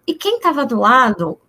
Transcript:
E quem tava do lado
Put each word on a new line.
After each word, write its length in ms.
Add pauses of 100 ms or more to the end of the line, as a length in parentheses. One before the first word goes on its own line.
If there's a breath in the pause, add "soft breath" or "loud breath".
E 80
quem 240
tava 260
do 140
lado 600 (100)